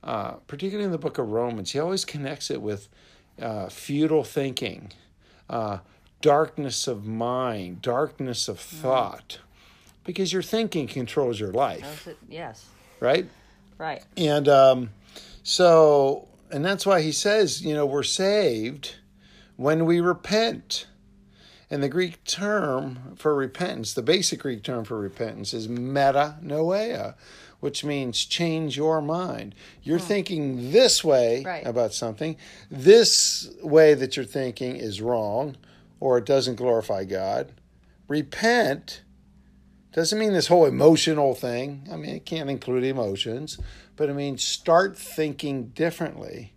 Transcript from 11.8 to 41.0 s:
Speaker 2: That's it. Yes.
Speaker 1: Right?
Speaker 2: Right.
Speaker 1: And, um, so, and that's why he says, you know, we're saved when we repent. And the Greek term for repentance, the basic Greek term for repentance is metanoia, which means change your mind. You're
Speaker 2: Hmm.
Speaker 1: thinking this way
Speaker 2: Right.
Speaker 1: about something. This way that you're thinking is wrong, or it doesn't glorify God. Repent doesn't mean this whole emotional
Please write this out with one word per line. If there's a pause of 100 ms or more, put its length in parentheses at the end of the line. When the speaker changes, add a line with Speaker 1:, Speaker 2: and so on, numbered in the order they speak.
Speaker 2:
That's
it. (100)
Yes. (360)
Speaker 1:
Right? (480)
Speaker 2:
Right. (140)
Speaker 1:
And,
um, (520)
so, (240)
and
that's
why
he
says,
you
know,
we're
saved (600)
when
we
repent. (840)
And
the
Greek
term
for
repentance,
the
basic
Greek
term
for
repentance
is
metanoia, (440)
which
means
change
your
mind. (280)
You're
Speaker 2:
Hmm.
Speaker 1:
thinking
this
way
Speaker 2:
Right.
Speaker 1:
about
something. (340)
This (140)
way
that
you're
thinking
is
wrong, (420)
or
it
doesn't
glorify
God. (560)
Repent (880)
doesn't
mean
this
whole
emotional